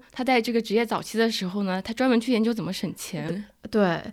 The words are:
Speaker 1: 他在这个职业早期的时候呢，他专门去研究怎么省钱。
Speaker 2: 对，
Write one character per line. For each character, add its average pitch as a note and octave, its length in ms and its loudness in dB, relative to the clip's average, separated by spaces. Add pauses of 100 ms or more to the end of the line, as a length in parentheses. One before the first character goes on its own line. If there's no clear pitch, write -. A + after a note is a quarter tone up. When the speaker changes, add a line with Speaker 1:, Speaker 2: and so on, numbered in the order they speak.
(120)
Speaker 1:
他 B3+ 120 -6
在 B3 160 4
这 A#3 140 0
个 A3+ 80 2
职 G#3+ 140 0
业 A#3 100 4
早 F#3+ 160 -2
期 - 160 -8
的 A3+ 140 4
时 G3 160 -4
候 G3+ 160 -2
呢， F#3+ 180 -2
他 G#3+ 100 -8
专 B3+ 160 0
门 A#3+ 140 4
去 B3 100 0
研 A3 120 4
究 A#3 100 2
怎 G#3+ 100 -4
么 F3 80 -4
省 - 240 -4
钱。 F3 500 -8 (260)
Speaker 2:
对， F#3+ 280 2 (140)